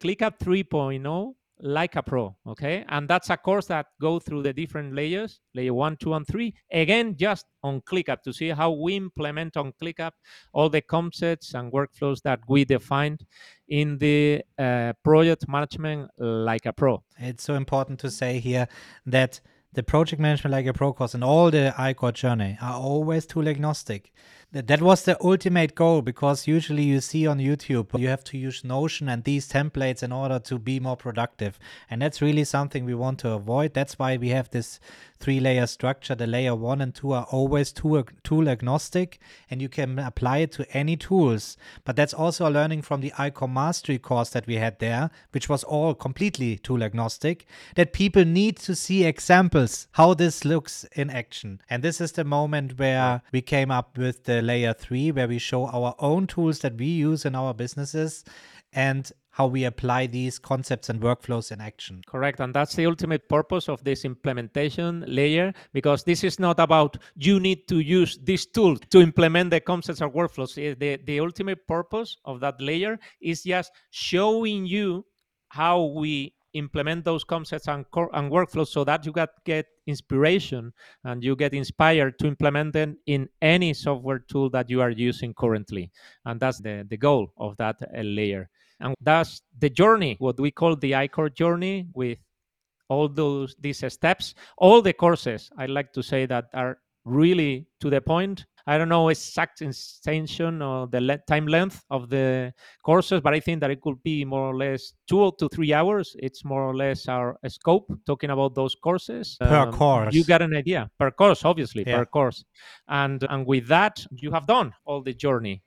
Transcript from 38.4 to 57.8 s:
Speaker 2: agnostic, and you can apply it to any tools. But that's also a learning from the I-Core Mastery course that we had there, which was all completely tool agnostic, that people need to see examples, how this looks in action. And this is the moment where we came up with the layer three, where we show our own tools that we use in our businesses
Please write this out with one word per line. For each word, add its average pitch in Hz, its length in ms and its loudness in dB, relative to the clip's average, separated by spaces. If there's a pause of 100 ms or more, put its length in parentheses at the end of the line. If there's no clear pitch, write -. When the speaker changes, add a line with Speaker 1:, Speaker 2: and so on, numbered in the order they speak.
Speaker 2:
agnostic, 143 720 -2 (300)
and 131 120 -6
you 135 60 -4
can 131 320 -4
apply 127 380 0
it 160 160 0
to - 240 -6
any 151 180 0
tools. 147 600 2 (260)
But 123 140 -6
that's 147 160 2
also 165 340 0
a 151 40 2
learning 151 320 0
from 139 180 -4
the 139 160 -6
I-Core 139 320 -4
Mastery 139 480 -2
course 120 320 -2
that 120 180 -6
we 117 80 -2
had 110 240 -2
there, 117 300 -2 (220)
which - 180 -4
was 143 160 -2
all 151 280 0
completely 131 640 -4
tool 123 260 -4
agnostic, 113 640 -4 (300)
that 175 160 4
people 196 320 6
need 180 360 4
to 185 160 -4
see 185 280 2
examples, 165 920 4
how 170 200 8
this 165 320 0
looks 151 480 -2
in 143 160 -4
action. 110 600 -10
And 123 140 -4
this 165 160 -2
is 165 140 -4
the 165 100 -2
moment 143 560 -2
where 131 420 2 (120)
we 127 80 2
came 135 300 0
up 123 260 -2
with 127 260 -4
the 120 200 2
layer 120 300 0
three, 135 380 -2
where 131 160 0
we 120 120 -2
show 127 260 -2
our 123 320 -2
own 165 300 0
tools 160 320 0
that 120 180 -6
we 123 80 -4
use 156 400 0
in 135 80 -4
our 131 220 -4
businesses 143 680 -6 (480)